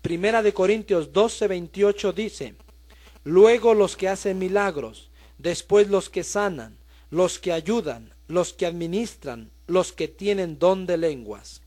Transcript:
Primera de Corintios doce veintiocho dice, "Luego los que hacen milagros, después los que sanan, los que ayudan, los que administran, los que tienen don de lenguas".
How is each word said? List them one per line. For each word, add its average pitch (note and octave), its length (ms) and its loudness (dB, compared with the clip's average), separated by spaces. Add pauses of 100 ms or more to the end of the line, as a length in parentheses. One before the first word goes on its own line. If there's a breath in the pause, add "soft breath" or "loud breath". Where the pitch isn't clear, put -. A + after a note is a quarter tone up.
Primera G3+ 420 -2
de G#3 120 2
Corintios F#3 580 0
doce G#3+ 340 0
veintiocho F#3+ 680 -2
dice, F3+ 400 -8 (680 soft breath)
"Luego A3 520 6
los G3+ 240 2
que F#3+ 100 -2
hacen F#3+ 300 -4
milagros, F#3 720 -4 (260 soft breath)
después G3 520 2
los F#3+ 200 0
que F3 160 -6
sanan, D#3+ 540 -6 (320 soft breath)
los E3+ 280 0
que F3+ 140 -6
ayudan, D#3 600 -6 (140)
los F3+ 260 -2
que F#3+ 100 -4
administran, E3+ 880 -8 (160)
los F3 260 0
que D#3 160 -6
tienen F#3 500 -6
don F#3 280 2
de F3 100 -2
lenguas". B2 720 -6